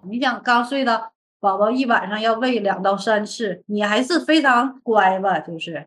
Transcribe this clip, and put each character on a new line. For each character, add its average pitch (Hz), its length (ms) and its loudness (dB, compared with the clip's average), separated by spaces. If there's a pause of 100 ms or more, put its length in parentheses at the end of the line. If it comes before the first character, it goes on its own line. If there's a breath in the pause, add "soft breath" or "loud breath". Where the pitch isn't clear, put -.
你 214 160 -6
想 247 220 -2
刚 247 200 2
睡 269 220 -2
的 226 260 -2 (300)
宝 190 160 0
宝 208 140 2
一 262 160 0
晚 226 220 0
上 208 120 -6
要 226 140 2
喂 240 240 0
两 190 240 -2
到 196 140 2
三 208 280 0
次， 208 420 -8
你 208 160 -2
还 214 200 0
是 311 180 0
非 311 220 2
常 262 400 2
乖 190 380 4
吧， 190 180 0
就 165 200 -10
是 160 280 -10